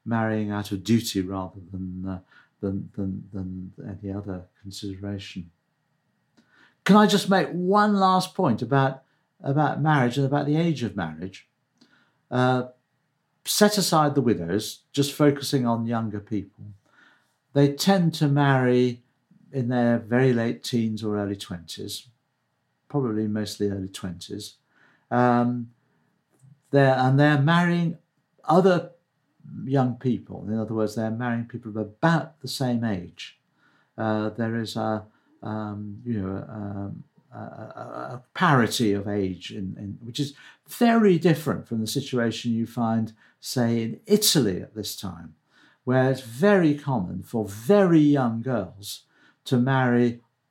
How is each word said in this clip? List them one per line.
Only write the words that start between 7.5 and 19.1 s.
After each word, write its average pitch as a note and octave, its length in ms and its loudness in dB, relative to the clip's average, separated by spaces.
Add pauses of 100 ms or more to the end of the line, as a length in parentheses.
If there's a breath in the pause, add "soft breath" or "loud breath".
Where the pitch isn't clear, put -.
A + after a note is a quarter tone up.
one G3+ 440 2
last F#3 400 2
point C3+ 260 0
about, C3+ 420 0 (380)
about C#3 400 0
marriage C#3 360 2
and C#3 80 0
about C#3 200 -2
the D3 120 0
age D#3+ 260 0
of G2 140 -6
marriage? E2 500 -10 (840 soft breath)
Uh, B2+ 340 2 (840)
set G#3 320 4
aside D#3 360 2
the C#3+ 80 2
widows, F#2+ 600 -2 (100)
just C#3+ 220 0
focusing C#3 520 2
on A#2 200 0
younger A2+ 340 -4
people. G2+ 460 -8 (880 soft breath)
They C#3+ 180 6
tend E3+ 440 2
to D3+ 120 0
marry B2+ 760 4 (500)